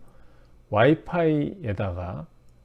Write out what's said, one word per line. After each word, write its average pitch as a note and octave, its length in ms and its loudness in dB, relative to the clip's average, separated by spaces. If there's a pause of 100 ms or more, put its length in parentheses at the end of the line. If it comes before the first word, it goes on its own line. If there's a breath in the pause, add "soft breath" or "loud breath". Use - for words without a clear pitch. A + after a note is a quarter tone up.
(680 soft breath)
와이파이에다가 C#3+ 1600 0 (400)